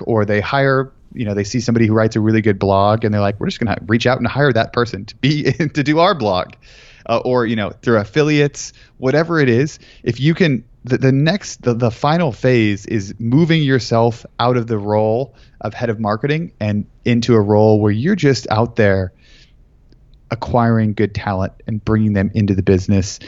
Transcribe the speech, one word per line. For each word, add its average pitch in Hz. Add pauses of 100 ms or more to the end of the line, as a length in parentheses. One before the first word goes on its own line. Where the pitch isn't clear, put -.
or 107
they 104
hire, 135 (220)
you 127
know, 101
they 101
see 113
somebody 113
who 107
writes 110
a 113
really 110
good 104
blog 101
and 107
they're 104
like, 101
"We're -
just 190
gonna - (100)
reach 113
out 123
and 120
hire 131
that 113
person 113
to -
be, 143
<laughs> -
to 147
do 151
our 185
blog." 104 (520)
Uh, 117
or, 123
you 113
know, 101 (120)
through -
affiliates, 147 (260)
whatever 156
it 139
is, 123 (240)
if 120
you 156
can, 143 (200)
the, 123
the 131
next, 156
the, 120
the 120
final 147
phase 110
is 101
moving 151
yourself 117 (140)
out 123
of 113
the 113
role 107 (260)
of 107
head 117
of 107
marketing 139
and 104 (180)
into 120
a 110
role 107
where 104
you're 135
just 139
out 113
there 95 (1200)
acquiring 113
good 101
talent 95 (160)
and 107
bringing 110
them 98
into 104
the 92
business 95